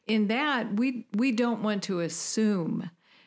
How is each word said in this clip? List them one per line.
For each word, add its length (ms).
in 220
that, 480
we, 380
we 180
don't 300
want 220
to 160
assume 880